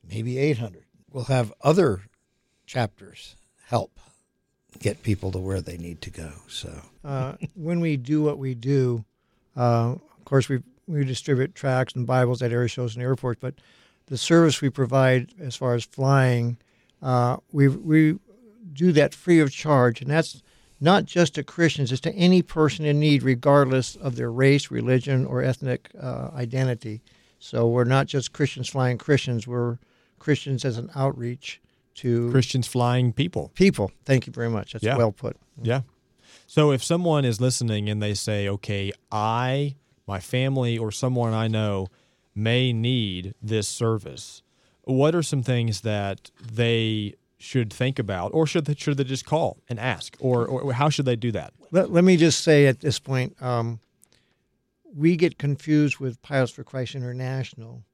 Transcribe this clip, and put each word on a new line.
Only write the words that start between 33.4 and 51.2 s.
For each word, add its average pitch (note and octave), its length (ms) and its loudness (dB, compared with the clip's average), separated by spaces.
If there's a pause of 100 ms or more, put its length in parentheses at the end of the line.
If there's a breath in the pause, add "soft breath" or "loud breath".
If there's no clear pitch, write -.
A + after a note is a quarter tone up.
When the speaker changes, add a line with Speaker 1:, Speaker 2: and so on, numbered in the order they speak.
Speaker 2:
People. E3+ 360 2 (120)
Thank C3+ 240 0
you - 60 -16
very A#2 160 -6
much. G#2+ 240 -6
That's A2 100 -10
Speaker 3:
Yeah. A#2+ 140 0
Speaker 2:
well A2+ 160 2
put. - 240 -10 (240)
Speaker 3:
Yeah. A#2+ 200 -2 (640 soft breath)
So D3+ 260 4
if C3 120 0
someone E3+ 400 2
is A#2 160 0
listening A2+ 500 -2
and G#2+ 140 -2
they G#2 100 -2
say, G2+ 360 -4
"Okay, G2+ 420 -6 (200)
I, B2+ 640 -2 (300)
my G2 140 -6
family, B2+ 580 -2
or A2+ 140 -4
someone B2 420 -2
I A2 140 0
know G#2 400 -2 (480)
may A#2+ 380 0
need A2 680 -2
this G#2+ 260 -2
service," A2+ 720 -6 (420)
what C#3 320 2
are E3+ 80 2
some C#3 180 -2
things A#2 400 -2
that G2+ 500 -4 (100)
they A2+ 760 -2 (220)
should A#2 340 -4
think C3 280 -2
about, G2 340 -4
or D#3+ 120 2
should D#3 200 -2
they, D3 100 -2
should C#3+ 220 -4
they C#3 60 -2
just C3 220 -6
call D3+ 320 -2 (120)
and A#2 100 -6
ask, A2+ 400 -6
or, B2 260 2
or C3 280 -4
how C#3+ 160 2
should C#3+ 160 -2
they B2 100 2
do A#2 160 -4